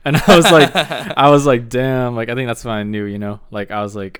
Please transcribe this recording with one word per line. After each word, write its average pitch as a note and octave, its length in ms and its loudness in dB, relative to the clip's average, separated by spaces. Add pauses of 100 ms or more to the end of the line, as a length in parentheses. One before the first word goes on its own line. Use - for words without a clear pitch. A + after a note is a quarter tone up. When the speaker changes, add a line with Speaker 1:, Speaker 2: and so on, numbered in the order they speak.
Speaker 1:
And C#3+ 120 0
I G3 200 4
was F3+ 140 6
like, D#3+ 240 4
Speaker 2:
<laughs> D3 420 -6
Speaker 1:
I C#3 140 6
was C#3+ 160 4
like, A#2+ 220 0
"Damn." B2+ 480 -2
Like, A2+ 120 -6
I A#2+ 60 -6
think B2+ 140 -6
that's A#2 160 -8
when A#2 100 -6
I G#2 80 -6
knew, G#2 220 -6
you G2+ 160 -8
know? G#2 180 -10 (140)
Like, G#2 180 -8
I G#2 120 -6
was G#2 120 -10
like, G2 260 -12